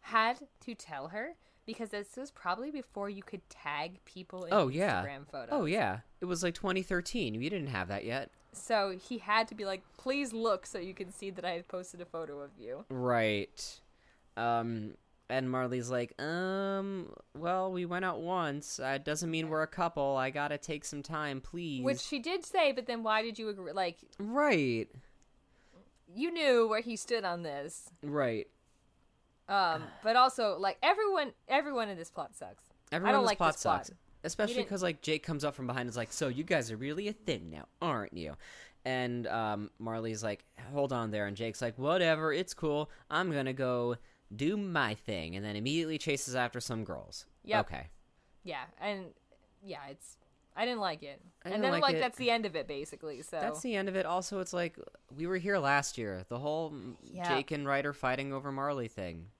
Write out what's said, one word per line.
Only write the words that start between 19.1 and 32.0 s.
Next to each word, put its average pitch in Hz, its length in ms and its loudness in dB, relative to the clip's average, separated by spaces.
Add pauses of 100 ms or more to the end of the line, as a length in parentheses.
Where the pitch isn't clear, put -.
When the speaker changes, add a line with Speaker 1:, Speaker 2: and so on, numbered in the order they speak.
Speaker 2:
mean 160 200 0
we're 156 120 2
a 156 60 0
couple. 143 480 0
I 131 140 2
gotta 147 280 -2
take 151 260 -6
some 143 180 -6
time, 147 380 -4
please." 156 440 -6
Speaker 1:
Which 269 160 2
she - 180 -4
did 330 260 -4
say, 320 280 4
but 254 140 -4
then 233 180 -4
why 220 180 4
did 226 160 -6
you 220 120 -4
agree? 190 220 -8
Like, 180 260 0 (200)
Speaker 2:
Right. 202 720 4 (1300)
Speaker 1:
you 294 160 0
knew 269 380 8
where 220 120 4
he 233 160 -4
stood 226 280 0
on 175 180 -2
this. 143 480 -6 (120)
Speaker 2:
Right. 139 460 0 (1000)
Speaker 1:
Um, 175 360 4 (100)
Speaker 2:
<sighs> - 80 -20
Speaker 1:
but 226 140 6
also, 247 420 6
like, 190 240 0
everyone, 370 500 4 (160)
everyone 269 400 2
in 196 80 -6
this 165 140 -10